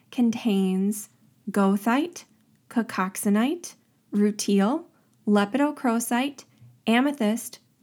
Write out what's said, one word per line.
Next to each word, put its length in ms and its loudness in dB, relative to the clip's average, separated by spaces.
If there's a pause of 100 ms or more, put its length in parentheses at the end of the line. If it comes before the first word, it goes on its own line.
(120)
contains 960 0 (420)
goethite, 720 0 (460)
coccoxinite, 1080 -2 (380)
rutile, 720 0 (420)
lepidocrosite, 1160 0 (420)
amethyst, 720 0 (240)